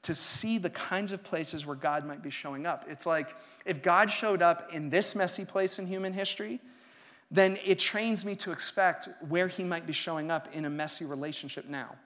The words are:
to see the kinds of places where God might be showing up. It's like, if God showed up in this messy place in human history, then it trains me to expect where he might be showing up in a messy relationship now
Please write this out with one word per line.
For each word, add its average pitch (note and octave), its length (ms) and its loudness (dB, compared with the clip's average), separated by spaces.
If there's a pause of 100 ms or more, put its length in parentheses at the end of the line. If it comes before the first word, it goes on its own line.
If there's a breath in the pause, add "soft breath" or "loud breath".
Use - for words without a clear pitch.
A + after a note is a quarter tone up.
to D#3+ 120 -4
see A3 440 2
the F3 120 0
kinds F#3+ 420 -2
of G3 120 -8
places D#3 420 -4
where C#3+ 80 -4
God D3 320 0
might C#3+ 160 -10
be C#3+ 80 -6
showing C#3 340 -8
up. E3+ 240 -2
It's D3+ 180 -8
like, D#3 280 0 (300 loud breath)
if D#3+ 180 -2
God F#3 260 8
showed G#3 340 2
up E3+ 300 4
in D3+ 180 -4
this G3+ 260 4
messy F#3+ 280 0
place F#3+ 360 0
in F#3 60 -6
human F#3+ 260 -2
history, G#3+ 480 -4 (720 loud breath)
then F#3+ 320 6
it F#3+ 160 4
trains G#3+ 440 0
me G3+ 120 -4
to F3+ 160 -6
expect - 560 2 (200)
where F3+ 200 4
he F3+ 160 -4
might E3+ 220 -2
be D#3 60 -4
showing D#3+ 380 -2
up D#3+ 220 -2
in D#3 140 -4
a D3 40 -2
messy D3+ 340 -4
relationship C#3+ 640 -8
now C#3 400 -8